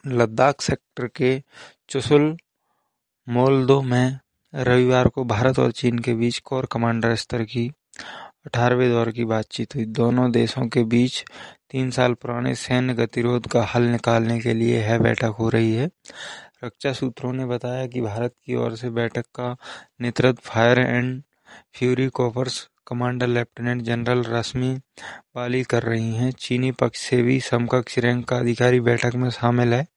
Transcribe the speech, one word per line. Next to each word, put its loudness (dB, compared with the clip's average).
लद्दाख 2
सेक्टर -6
के -2
चुशुल 2
मोलदो 4
में 0
रविवार 4
को 0
भारत 2
और 4
चीन -2
के -2
बीच -2
कोर -6
कमांडर 0
स्तर -6
की -4
अठारहवें 2
दौर 2
की -4
बातचीत -4
हुई। -2
दोनों 2
देशों 0
के 2
बीच 0
तीन -4
साल 2
पुराने -4
सैन्य -2
गतिरोध -2
का 2
हल 0
निकालने 2
के -2
लिए 2
यह 0
बैठक 0
हो 0
रही 2
है। -2
रक्षा -6
सूत्रों -6
ने -6
बताया -4
कि -6
भारत -4
की -4
ओर -2
से -8
बैठक -4
का -8
नेतृत्व 2
फायर 2
and -6
फ्यूरी 0
कॉर्प्स -4
कमांडर -2
लेफ्टिनेंट -2
जनरल 0
रश्मि -4
बाली -2
कर 0
रही -2
हैं। 0
चीनी -2
पक्ष -2
से 2
भी 2
समकक्ष 0
रैंक 0
का 0
अधिकारी 4
बैठक 2
में 0
शामिल 2
है। 0